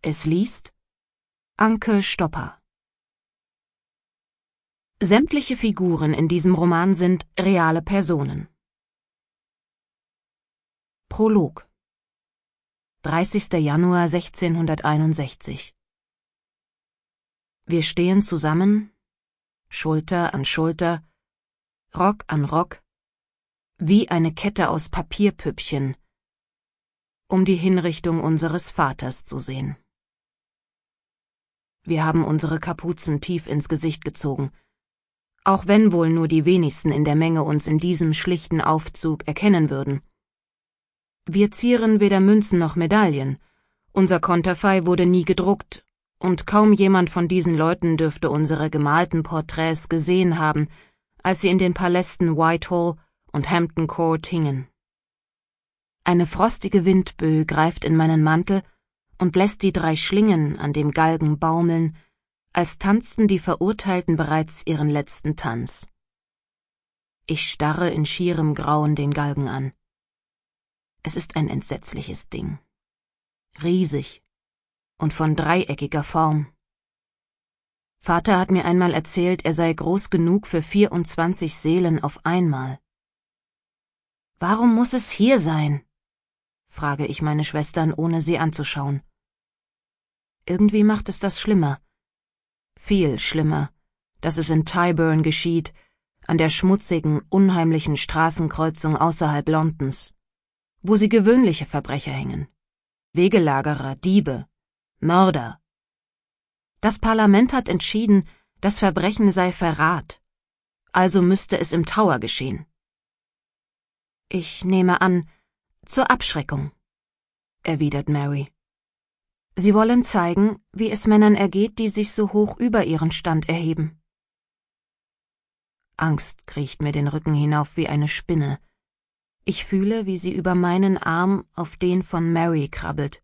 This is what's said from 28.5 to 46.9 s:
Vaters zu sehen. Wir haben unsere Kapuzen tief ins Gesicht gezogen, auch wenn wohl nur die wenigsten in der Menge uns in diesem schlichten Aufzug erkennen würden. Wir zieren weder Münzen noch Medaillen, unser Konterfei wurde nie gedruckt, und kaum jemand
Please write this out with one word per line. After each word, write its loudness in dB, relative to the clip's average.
Vaters -4
zu -12
sehen. -10
Wir -2
haben 2
unsere -2
Kapuzen -6
tief -6
ins -4
Gesicht -4
gezogen, -6
auch 2
wenn 6
wohl 2
nur 2
die 2
wenigsten 2
in 0
der 0
Menge 2
uns -2
in 2
diesem 0
schlichten -2
Aufzug -4
erkennen 2
würden. -4
Wir 2
zieren 2
weder 4
Münzen 4
noch -2
Medaillen, 2
unser 4
Konterfei 0
wurde 2
nie 4
gedruckt, -2
und -2
kaum 6
jemand 4